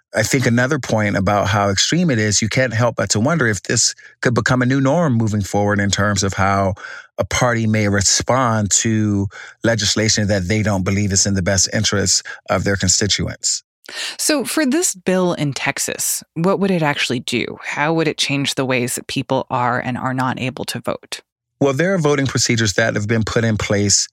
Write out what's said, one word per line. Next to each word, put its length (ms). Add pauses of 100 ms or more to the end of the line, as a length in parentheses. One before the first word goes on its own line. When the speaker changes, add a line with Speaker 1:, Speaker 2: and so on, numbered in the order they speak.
(140)
Speaker 1:
I 100
think 220
another 340
point 380
about 300
how 220
extreme 420
it 80
is, 200
you 100
can't 240
help 240
but 120
to 100
wonder 280
if 160
this 320 (260)
could 140
become 260
a 40
new 140
norm 340
moving 280
forward 380
in 100
terms 340
of 100
how 420 (440)
a 60
party 420
may 200
respond 840
to 580 (360)
legislation 640
that 200
they 160
don't 200
believe 280
is 140
in 80
the 80
best 320
interests 500 (260)
of 140
their 120
constituents. 880 (540)
Speaker 2:
So 280
for 200
this 300
bill 380
in 200
Texas, 680 (120)
what 240
would 120
it 120
actually 360
do? 440
How 300
would 140
it 100
change 380
the 100
ways 300
that 120
people 420
are 300
and 180
are 160
not 260
able 260
to 140
vote? 420 (380)
Speaker 1:
Well, 140
there 200
are 60
voting 280
procedures 460
that 220
have 120
been 160
put 200
in 140
place, 560